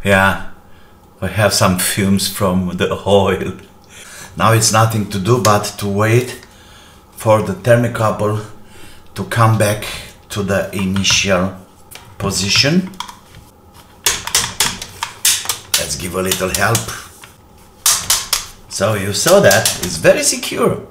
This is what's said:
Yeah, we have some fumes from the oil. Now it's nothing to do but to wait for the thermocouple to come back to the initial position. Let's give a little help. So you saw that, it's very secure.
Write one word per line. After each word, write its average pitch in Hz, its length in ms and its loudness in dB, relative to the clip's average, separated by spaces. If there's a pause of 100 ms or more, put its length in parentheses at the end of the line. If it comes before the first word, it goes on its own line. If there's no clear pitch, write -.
Yeah, 95 460 2 (720)
we 95 80 -4
have 104 240 2
some 92 240 2
fumes 98 500 0
from 92 500 -2
the 98 140 0 (140)
oil. 98 480 2 (800)
Now 98 180 4
it's 110 200 2
nothing 110 380 2
to 98 80 -4
do 117 240 2
but 104 340 2
to 101 100 -6
wait 110 560 0 (680)
for 107 320 2
the 92 100 -4
thermocouple 110 920 0 (680)
to 101 120 -8
come 113 340 2
back 104 260 0 (440)
to 104 120 -8
the 95 340 -2
initial 95 800 0 (640)
position. 110 720 0 (3000)
Let's 73 180 -4
give 87 200 -8
a 92 80 0
little 92 260 -2
help. 101 400 0 (1800)
So 107 260 0
you 101 180 -4
saw 175 260 4
that, 104 300 4 (160)
it's 175 120 -6
very 277 260 4
secure. - 680 -2